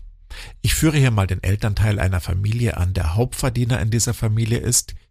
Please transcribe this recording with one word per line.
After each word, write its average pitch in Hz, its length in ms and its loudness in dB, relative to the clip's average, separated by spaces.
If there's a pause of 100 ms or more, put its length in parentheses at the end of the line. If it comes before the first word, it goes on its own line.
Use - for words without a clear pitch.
(600)
ich - 140 0
führe 156 220 4
hier 135 140 6
mal 98 160 2
den 92 140 -4
Elternteil 104 580 0
einer 92 200 0
Familie 101 560 -2
an, 90 180 0
der 82 220 0
Hauptverdiener 123 640 0
in 107 120 0
dieser 113 220 0
Familie 113 440 0
ist, - 360 -2 (180)